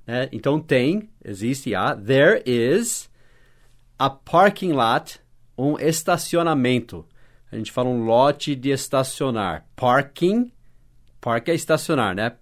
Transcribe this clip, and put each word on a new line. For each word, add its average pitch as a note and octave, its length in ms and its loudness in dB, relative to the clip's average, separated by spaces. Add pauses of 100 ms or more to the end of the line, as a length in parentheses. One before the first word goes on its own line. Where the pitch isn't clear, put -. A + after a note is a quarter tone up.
né? B2+ 260 -4
Então, C#3 280 -2
tem, D#3 500 0 (140)
existe, A2 500 -6
há. A2 220 -2
There C3+ 500 4
is B2+ 640 0 (880)
a C3+ 120 0
parking F#3 640 2
lot, B2 460 0 (380)
um C#3+ 220 -2
estacionamento. D3 1300 0 (420)
A - 60 -14
gente A2 160 -8
fala B2+ 160 -2
um A#2+ 160 -2
lote C#3 520 2
de B2+ 160 -4
estacionar. B2+ 920 -4 (100)
Parking, E3+ 760 2 (720)
park A#2 280 -2
é E3 40 2
estacionar, D3+ 640 0
né? A2+ 160 -2 (100)